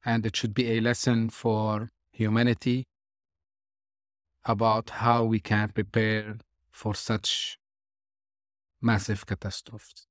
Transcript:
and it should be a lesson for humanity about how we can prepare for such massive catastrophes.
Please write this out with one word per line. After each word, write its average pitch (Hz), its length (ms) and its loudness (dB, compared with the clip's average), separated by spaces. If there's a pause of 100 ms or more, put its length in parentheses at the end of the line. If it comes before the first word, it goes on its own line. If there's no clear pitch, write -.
and 117 200 0
it 110 120 -2
should 107 160 -2
be 117 180 0
a 110 80 2
lesson 113 500 2
for 110 640 -2 (220)
humanity 120 760 2 (1600)
about 110 460 0
how 117 340 2
we 110 160 0
can 107 320 0
prepare 107 640 -2 (320)
for - 240 -6
such - 640 -4 (1200)
massive 107 460 0
catastrophes. - 840 -10